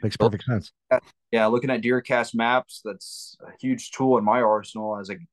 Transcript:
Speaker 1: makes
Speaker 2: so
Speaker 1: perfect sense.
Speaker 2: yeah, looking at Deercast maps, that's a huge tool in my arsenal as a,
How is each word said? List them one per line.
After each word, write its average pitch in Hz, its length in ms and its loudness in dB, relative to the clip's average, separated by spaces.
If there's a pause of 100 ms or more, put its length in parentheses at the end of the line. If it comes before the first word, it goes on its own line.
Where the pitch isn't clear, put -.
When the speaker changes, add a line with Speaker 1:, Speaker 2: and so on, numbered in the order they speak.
Speaker 1:
makes 107 160 -2
Speaker 2:
so 107 80 6
Speaker 1:
perfect 104 180 -2
sense. 113 280 -2 (580)
Speaker 2:
yeah, 113 160 4
looking 120 240 0
at 117 120 -2
Deercast 120 520 0
maps, 117 500 0
that's - 520 -14 (100)
a - 40 -18 (100)
huge 127 320 -4
tool 131 260 2
in 107 60 -2
my 113 160 2
arsenal 107 580 -2
as 98 120 -10
a, 101 60 -10 (160)